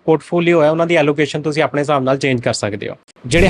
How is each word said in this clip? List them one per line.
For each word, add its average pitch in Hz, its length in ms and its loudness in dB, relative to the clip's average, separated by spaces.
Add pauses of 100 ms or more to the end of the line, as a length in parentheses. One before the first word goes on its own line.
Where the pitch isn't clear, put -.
ਪੋਰਟਫੋਲੀਓ 170 560 0
ਹੈ, 151 80 4
ਉਹਨਾਂ 165 180 0
ਦੀ 170 80 0
ਐਲੋਕੇਸ਼ਨ 147 460 0
ਤੁਸੀਂ 151 220 -2
ਆਪਣੇ 147 180 -2
ਹਿਸਾਬ 139 220 0
ਨਾਲ 135 140 0
ਚੇਂਜ 135 240 -2
ਕਰ 123 120 -2
ਸਕਦੇ 101 360 -6
ਹੋ। - 60 -12 (300)
ਜਿਹੜੇ 170 240 4